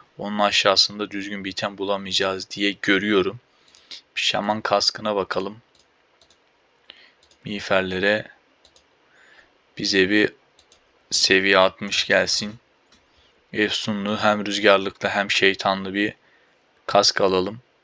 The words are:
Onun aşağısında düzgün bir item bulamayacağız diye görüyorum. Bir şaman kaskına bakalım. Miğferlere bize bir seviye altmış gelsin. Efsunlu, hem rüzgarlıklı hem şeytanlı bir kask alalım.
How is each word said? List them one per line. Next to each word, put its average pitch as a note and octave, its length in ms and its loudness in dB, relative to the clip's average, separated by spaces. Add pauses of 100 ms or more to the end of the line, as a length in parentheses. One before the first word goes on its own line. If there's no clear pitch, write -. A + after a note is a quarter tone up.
(160)
Onun G#2 220 -6
aşağısında G#2 720 2
düzgün G2+ 340 -10
bir F#2+ 60 -6
item G2+ 260 -8
bulamayacağız F#2+ 720 -4
diye G2+ 320 -2
görüyorum. G2+ 580 2 (760)
Bir - 60 -4
şaman G#2 400 -2
kaskına G#2+ 540 0
bakalım. G2 460 -4 (1800)
Miğferlere G2 800 -2 (1500)
bize F#2+ 320 2
bir G#2 240 2 (800)
seviye G2 460 4
altmış F#2+ 500 2
gelsin. G2+ 480 0 (1000)
Efsunlu, G#2 680 -2
hem G#2+ 240 2
rüzgarlıklı G2 640 2
hem G2+ 220 -2
şeytanlı G2 600 0
bir G#2 200 -2 (720)
kask - 360 2
alalım. F#2+ 400 0 (220)